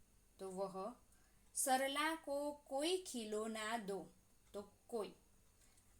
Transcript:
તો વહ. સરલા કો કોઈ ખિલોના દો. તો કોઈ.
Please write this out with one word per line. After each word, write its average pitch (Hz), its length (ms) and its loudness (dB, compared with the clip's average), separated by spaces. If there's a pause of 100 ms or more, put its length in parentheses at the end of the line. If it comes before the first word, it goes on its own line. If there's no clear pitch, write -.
(400)
તો 190 120 -6
વહ. 190 420 -2 (640)
સરલા 277 600 4
કો 294 360 -2
કોઈ 294 460 0
ખિલોના 220 800 -2
દો. 196 280 -2 (480)
તો 202 160 -8 (180)
કોઈ. 196 240 -2 (880)